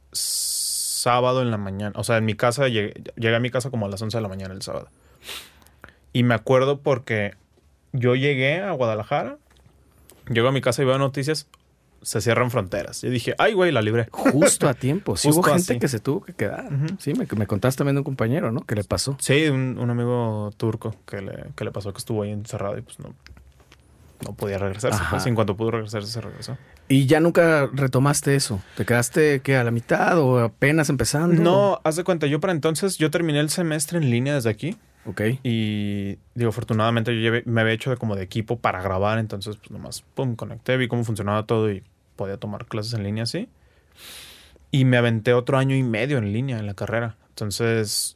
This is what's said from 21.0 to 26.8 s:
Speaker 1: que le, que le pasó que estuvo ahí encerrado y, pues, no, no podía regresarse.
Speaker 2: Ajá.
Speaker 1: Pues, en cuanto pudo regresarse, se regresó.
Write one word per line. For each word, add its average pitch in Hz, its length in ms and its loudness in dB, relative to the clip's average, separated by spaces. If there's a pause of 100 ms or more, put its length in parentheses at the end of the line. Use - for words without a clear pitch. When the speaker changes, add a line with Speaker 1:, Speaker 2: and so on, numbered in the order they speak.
Speaker 1:
que 101 140 -10
le, - 240 -12 (100)
que 107 100 -6
le - 60 -6
pasó 101 200 -8
que 92 60 -12
estuvo 107 240 -4
ahí 101 100 -4
encerrado 101 460 -6
y, 101 60 -10
pues, - 160 -20
no, - 140 -16 (1120)
no 110 120 -8
podía 98 240 -4
regresarse. 101 420 -2
Speaker 2:
Ajá. 82 80 -2
Speaker 1:
Pues, 95 160 -2
en 127 100 0
cuanto 107 220 0
pudo 113 140 -2
regresarse, 107 400 -6
se 113 100 -8
regresó. 104 360 -12 (300)